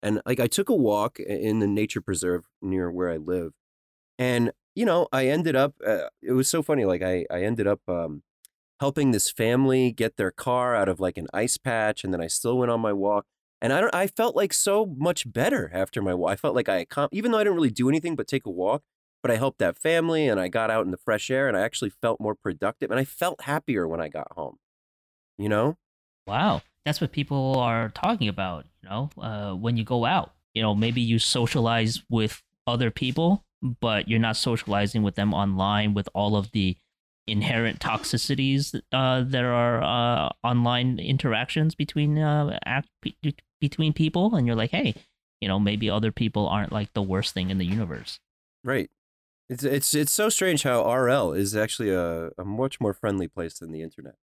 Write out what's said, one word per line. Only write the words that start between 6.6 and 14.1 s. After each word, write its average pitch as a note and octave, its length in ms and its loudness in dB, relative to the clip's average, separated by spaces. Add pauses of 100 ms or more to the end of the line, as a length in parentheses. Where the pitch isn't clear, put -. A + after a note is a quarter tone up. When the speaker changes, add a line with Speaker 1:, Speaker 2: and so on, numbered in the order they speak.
Speaker 1:
funny, C#3 220 2
like, F#2 180 2
I, F#2 260 0
I F2 140 -4
ended A2 240 0
up, G2+ 200 2
um, E2 360 -4 (560)
helping C#3 320 2
this G#2 180 2
family B2+ 600 4
get A2 260 -2
their F#2+ 140 0
car B2 440 0
out G2 140 4
of, F2 100 0
like, F#2 200 0
an D#2+ 160 -8
ice A#2 220 0
patch, A2 460 -2
and F#2+ 80 -2
then F2+ 80 -2
I E2 60 -2
still A#2+ 320 -2
went B2 140 2
on A#2 100 0
my G#2+ 120 0
walk. G2+ 340 0 (340)
And A#2+ 100 0
I C#3 80 2
don't, G#3 140 0
I F#3 140 0
felt, A3+ 280 0